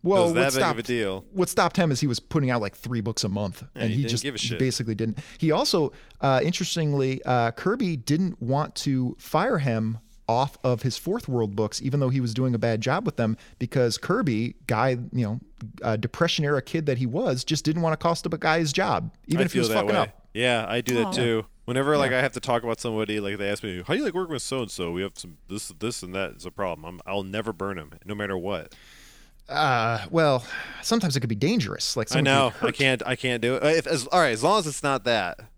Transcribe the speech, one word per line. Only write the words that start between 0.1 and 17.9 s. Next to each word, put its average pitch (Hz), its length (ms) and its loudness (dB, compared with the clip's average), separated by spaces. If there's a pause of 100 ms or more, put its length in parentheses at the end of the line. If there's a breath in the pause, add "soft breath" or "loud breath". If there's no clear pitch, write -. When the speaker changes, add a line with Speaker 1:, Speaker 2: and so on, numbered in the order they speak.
Speaker 2:
It - 20 6
was 170 80 2
Speaker 1:
what - 20 0
Speaker 2:
that 135 200 4
big 135 80 2
of 156 160 2
a - 20 -4
Speaker 1:
stopped, 110 60 -6
Speaker 2:
deal. 101 460 0
Speaker 1:
what 180 160 0
stopped 180 280 2
him 165 160 4
is 123 80 0
he 147 80 2
was 120 100 0
putting 139 320 0
out, 123 100 2
like, 101 140 -6
three 120 260 -4
books 107 220 -4
a 107 60 -2
month, 98 340 -4 (140)
Speaker 2:
Yeah, - 60 -4
Speaker 1:
and 113 80 2
Speaker 2:
he 107 60 0
Speaker 1:
he 139 60 2
Speaker 2:
didn't 117 80 -2
Speaker 1:
just 117 140 -2
Speaker 2:
give 139 100 -4
a 107 40 -6
shit. - 200 -4
Speaker 1:
basically 117 380 -2
didn't. 113 220 -2 (200 loud breath)
He 151 140 2
also, 190 400 2 (280 loud breath)
uh, 131 220 4
interestingly, 147 840 0
uh, 120 280 2
Kirby 190 440 0
didn't 156 460 -2
want 135 340 -2
to 127 440 0
fire 190 380 0
him 113 400 0 (300)
off 123 360 2
of 123 180 2
his 123 160 -2
Fourth 214 300 -4
World 113 260 0
books, - 280 -2
even 139 180 0
though 131 80 2
he 131 120 0
was 120 140 -2
doing 127 200 0
a 113 40 0
bad 110 220 0
job 143 260 0
with - 100 -4
them, 113 200 0 (240 loud breath)
because 123 380 0
Kirby, 131 580 0 (100)
guy, 120 240 2 (220)
you 123 140 0
know, 110 140 -4 (420)
uh, 110 140 2
Depression 156 480 0
era 143 180 2
kid 165 240 -4
that 131 120 0
he 127 80 -2
was, 139 380 -2
just - 200 -2
didn't 160 180 2
wanna 160 140 2